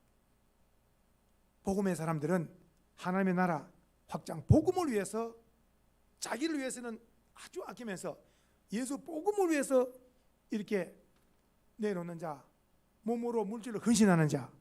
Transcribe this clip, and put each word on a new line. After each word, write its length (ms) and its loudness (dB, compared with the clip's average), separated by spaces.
복음의 320 0
사람들은 540 0
하나님의 380 0
나라 360 0
확장, 400 -10
복음을 440 2
위해서, 440 -4
자기를 400 -4
위해서는 400 -6
아주 300 -12
아끼면서 540 -8
예수 240 -4
복음을 540 0
위해서 400 4
이렇게 460 -2
내놓는 440 -4
자, 240 -10
몸으로 440 -2
물질로 340 -6
헌신하는 480 6
자, 340 -2